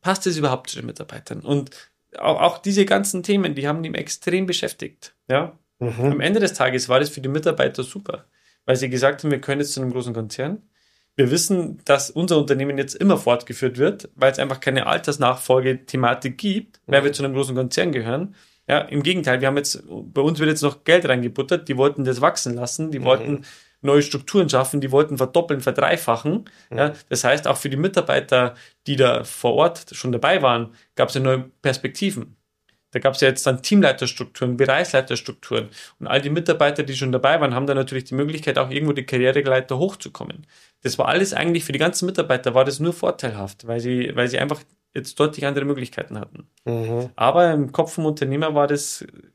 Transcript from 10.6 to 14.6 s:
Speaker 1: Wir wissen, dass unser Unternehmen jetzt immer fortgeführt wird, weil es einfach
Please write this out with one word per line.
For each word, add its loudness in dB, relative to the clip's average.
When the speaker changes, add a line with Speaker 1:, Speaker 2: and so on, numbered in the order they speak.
Speaker 1:
Wir 4
wissen, 0
dass 2
unser 2
Unternehmen 0
jetzt -4
immer 4
fortgeführt -2
wird, 0
weil 6
es -8
einfach -2